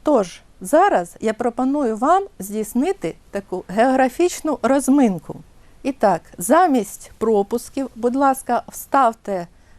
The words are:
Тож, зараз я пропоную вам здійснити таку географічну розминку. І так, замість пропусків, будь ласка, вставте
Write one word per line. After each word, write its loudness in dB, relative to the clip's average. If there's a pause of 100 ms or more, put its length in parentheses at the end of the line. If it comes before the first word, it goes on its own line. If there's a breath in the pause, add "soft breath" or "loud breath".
Тож, 0 (200)
зараз 2
я -2
пропоную -2
вам 2 (160)
здійснити -4 (160)
таку -8
географічну 0
розминку. 2 (480 soft breath)
І -4
так, 0 (160)
замість 0
пропусків, -2
будь -2
ласка, 0
вставте -2 (320 soft breath)